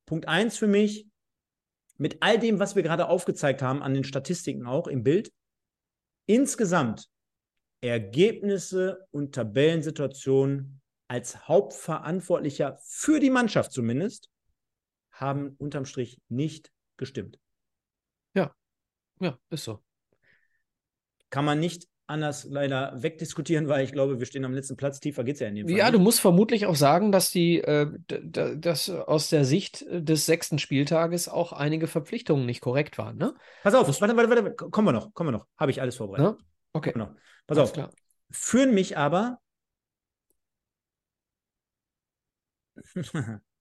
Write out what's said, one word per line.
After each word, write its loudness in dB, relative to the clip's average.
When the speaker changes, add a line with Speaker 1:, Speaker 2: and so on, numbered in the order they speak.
Speaker 1:
Punkt -6
eins 0
für -2
mich, 2
mit -4
all 4
dem, 2
was -2
wir 4
gerade 0
aufgezeigt 0
haben, -2
an -4
den 0
Statistiken -6
auch -4
im -4
Bild, 2
insgesamt 0
Ergebnisse -2
und -8
Tabellensituationen 0
als -8
Hauptverantwortlicher -2
für 0
die 4
Mannschaft 2
zumindest, -4
haben -6
unterm -6
Strich -10
nicht -6
gestimmt. -12
Speaker 2:
Ja, -2
ja, -4
ist -10
so. -10
Speaker 1:
Kann -2
man 2
nicht -4
anders -6
leider -4
wegdiskutieren, -2
weil 2
ich -4
glaube, 0
wir -4
stehen -8
am -6
letzten -8
Platz. -4
Tiefer -4
geht's -4
ja -4
in -8
dem -4
Fall 2
Speaker 2:
Ja, 4
Speaker 1:
nicht. 6
Speaker 2:
du 8
musst 6
vermutlich 6
auch 2
sagen, 4
dass 4
die, 4
äh, 2
d-, -10
d-, -4
dass -2
aus -2
der 4
Sicht -2
des 0
sechsten 0
Spieltages 0
auch -4
einige -2
Verpflichtungen -2
nicht -6
korrekt -2
waren, -10
ne? -2
Speaker 1:
Pass 4
auf, 6
Speaker 2:
Muss 0
Speaker 1:
warte, 2
warte, 4
warte, 2
kommen 0
wir 4
noch, -4
kommen -2
wir 0
noch. -12
Habe 0
ich -4
alles -4
vorbereitet. 0
Speaker 2:
Ne? -20
Okay. -4
Speaker 1:
Genau. -8
Pass 2
Speaker 2:
Alles 4
Speaker 1:
auf. -10
Speaker 2:
klar. -10
Speaker 1:
Führen 2
mich 0
aber 0
<laughs> -10